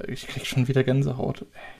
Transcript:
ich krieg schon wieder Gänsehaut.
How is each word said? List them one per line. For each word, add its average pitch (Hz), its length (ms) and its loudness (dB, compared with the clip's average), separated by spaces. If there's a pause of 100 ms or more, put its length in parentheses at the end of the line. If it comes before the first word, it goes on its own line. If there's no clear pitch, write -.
ich - 220 -8
krieg - 180 -6
schon 123 220 2
wieder 131 160 4
Gänsehaut. 131 600 0 (340)